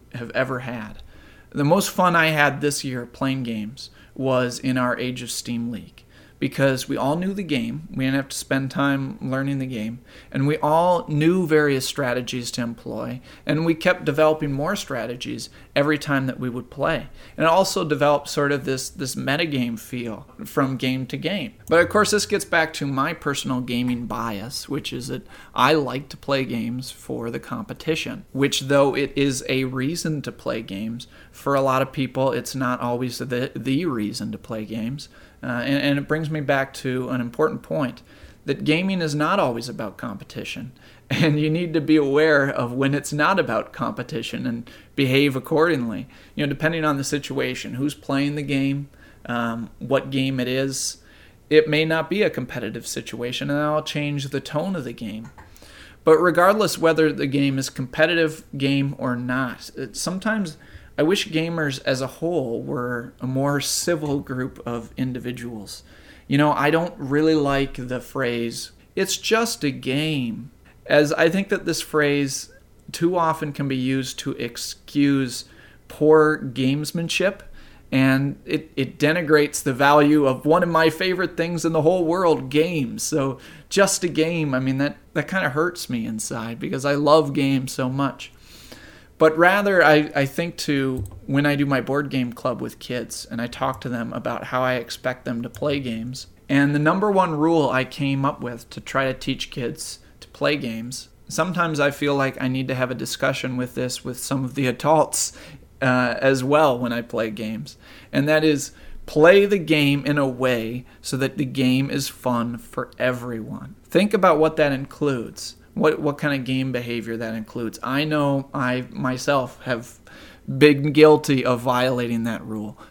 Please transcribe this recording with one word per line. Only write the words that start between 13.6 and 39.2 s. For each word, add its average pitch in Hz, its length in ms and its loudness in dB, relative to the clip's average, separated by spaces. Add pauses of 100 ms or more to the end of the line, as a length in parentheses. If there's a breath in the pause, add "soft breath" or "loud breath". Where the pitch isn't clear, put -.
we 165 120 4
kept 180 280 0
developing 156 460 2
more 147 240 -2
strategies 120 760 -8 (260 loud breath)
every 147 200 2
time 139 300 0
that - 140 -4
we 127 100 -4
would 123 180 -8
play. 147 380 -2 (300 loud breath)
And 156 80 0
it 165 60 6
also 190 340 4
developed 147 440 2
sort 143 220 0
of 139 140 -2
this, 131 260 -4
this 131 240 -6
metagame 131 640 -2
feel 120 480 -10 (180)
from 135 320 -2
game 131 300 -4
to 139 100 -8
game. 151 380 -6 (140)
But 165 120 6
of 254 100 6
course, 214 200 4
this 208 160 0
gets 202 180 -2
back 160 300 0
to 147 120 -4
my 139 280 -2
personal 135 460 -4
gaming 123 460 -2
bias, 110 600 -8
which 135 240 -6
is 123 160 -8
that 117 160 -8 (300 loud breath)
I 131 200 4
like 139 340 -2
to - 80 -16
play 135 280 -2
games 120 460 -6
for 120 400 -10
the 127 100 -8
competition, - 920 -6
which, 139 300 0
though 139 340 4
it 139 180 -2
is 139 340 0
a 131 160 0
reason 139 580 -4
to 113 100 -8
play 120 300 -6
games, 110 440 -8 (240 loud breath)
for - 240 -4
a 135 80 2
lot 135 200 2
of 135 100 -6
people, 131 400 -2
it's 123 220 -4
not 123 260 -2
always 120 380 -4
the, 127 360 -4
the 135 320 0
reason 107 460 -4
to 104 60 -8
play 110 260 -8
games. 117 440 -8 (340 loud breath)
Uh, 120 220 -6
and, 139 180 0
and 143 160 2
it 139 80 -6
brings 151 240 -2
me 156 100 -4
back 135 320 0
to 127 360 -4
an 127 120 -2
important 120 420 -2
point, 147 400 -4 (420 loud breath)
that 139 180 -4
gaming 180 380 0
is 151 140 -2
not 165 260 0